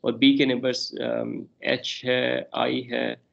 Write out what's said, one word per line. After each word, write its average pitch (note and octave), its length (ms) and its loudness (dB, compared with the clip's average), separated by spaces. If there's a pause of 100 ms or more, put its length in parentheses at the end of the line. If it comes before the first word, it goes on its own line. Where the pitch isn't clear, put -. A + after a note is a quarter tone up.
और A#2 120 0
B C#3 220 6
के C#3 80 4
neighbors, B2 500 -2
um, A#2 500 -4 (180)
H - 400 -2
है, B2+ 500 0
आई B2 260 0
है A#2+ 260 -4 (260)